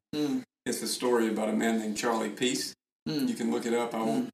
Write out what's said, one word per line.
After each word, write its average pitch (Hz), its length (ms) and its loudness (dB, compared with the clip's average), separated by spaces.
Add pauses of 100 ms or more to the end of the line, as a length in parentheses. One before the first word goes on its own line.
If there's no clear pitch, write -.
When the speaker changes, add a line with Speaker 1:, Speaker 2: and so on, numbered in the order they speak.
(160)
Speaker 1:
Mm. 135 280 0 (220)
Speaker 2:
It's 117 140 -2
the 113 80 -4
story 120 420 2
about 107 200 0
a 110 40 0
man 113 260 2
named 107 180 -4
Charlie 110 320 0
Peace. - 440 -2 (360)
Speaker 1:
Mm. 143 180 0
Speaker 2:
You 120 80 0
can 113 160 0
look 120 140 0
it 113 80 0
up. 120 200 0
I 113 60 -2
won't, 113 260 2
Speaker 1:
Mm. - 80 -8